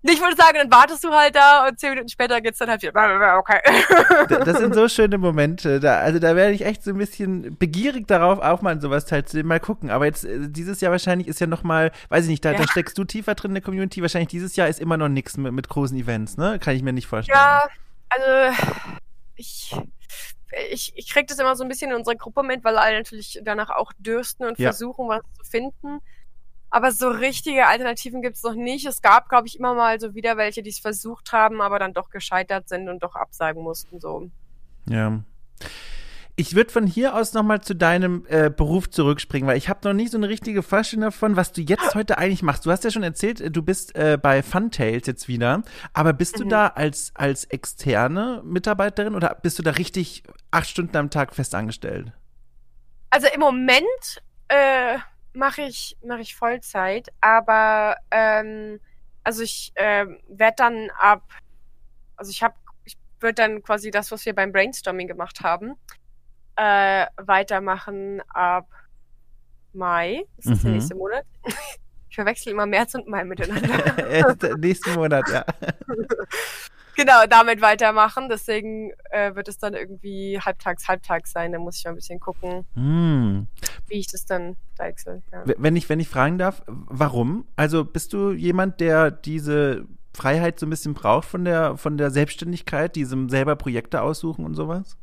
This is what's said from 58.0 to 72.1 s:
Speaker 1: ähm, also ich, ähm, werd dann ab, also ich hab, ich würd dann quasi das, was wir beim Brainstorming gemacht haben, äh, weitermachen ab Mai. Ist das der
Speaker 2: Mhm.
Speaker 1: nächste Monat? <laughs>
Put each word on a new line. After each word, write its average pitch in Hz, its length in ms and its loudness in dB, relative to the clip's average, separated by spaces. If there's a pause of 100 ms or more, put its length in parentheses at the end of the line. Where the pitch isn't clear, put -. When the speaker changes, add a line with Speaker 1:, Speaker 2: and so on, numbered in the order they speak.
Speaker 1:
ähm, 214 640 0 (460)
also 226 180 -4
ich, - 320 -10
ähm, 202 440 -2 (100)
werd 220 320 2
dann 233 360 0
ab, 208 260 4 (960)
also 196 140 -14
ich - 120 -4
hab, 233 120 0 (300)
ich - 120 -20 (220)
würd 226 220 -2
dann 214 220 2
quasi 208 280 -2
das, 208 220 -2
was 214 140 -12
wir 214 80 -4
beim 196 180 0
Brainstorming 190 560 -2
gemacht 180 340 -10
haben, 196 320 -2 (840)
äh, 196 500 4 (100)
weitermachen 196 1120 -2
ab 180 400 -2 (1040)
Mai. 180 520 -4 (140)
Ist - 120 -6
das 107 120 4
der 113 80 2
Speaker 2:
Mhm. 107 60 2
Speaker 1:
nächste 147 180 -4
Monat? 214 300 -6 (200)
<laughs> - 360 -10 (300)